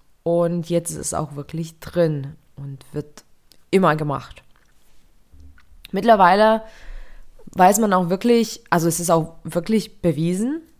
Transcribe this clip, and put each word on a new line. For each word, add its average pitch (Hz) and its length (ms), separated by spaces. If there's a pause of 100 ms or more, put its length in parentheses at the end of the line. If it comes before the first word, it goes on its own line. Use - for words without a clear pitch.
(240)
und 170 460
jetzt 170 220
ist 156 60
es - 160
auch 143 220
wirklich 160 440
drin 156 560 (200)
und 139 360
wird - 320 (480)
immer 185 240
gemacht. 147 480 (1500)
Mittlerweile 214 720 (920)
weiß 185 260
man 214 140
auch 185 160
wirklich, 226 600
also 170 180
es 165 120
ist 170 100
auch 165 340
wirklich 175 580
bewiesen, 180 600 (180)